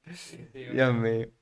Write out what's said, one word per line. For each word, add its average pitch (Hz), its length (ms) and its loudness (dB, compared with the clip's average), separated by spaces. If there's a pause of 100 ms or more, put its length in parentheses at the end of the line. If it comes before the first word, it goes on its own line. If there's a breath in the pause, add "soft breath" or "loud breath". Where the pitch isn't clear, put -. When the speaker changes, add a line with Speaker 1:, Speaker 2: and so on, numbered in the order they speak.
(140)
Speaker 1:
Sí, - 380 -16
sí, 131 120 -14
Speaker 2:
Dios 127 260 4
Speaker 1:
obvio. 117 100 2
Speaker 2:
mío. 113 280 0 (140)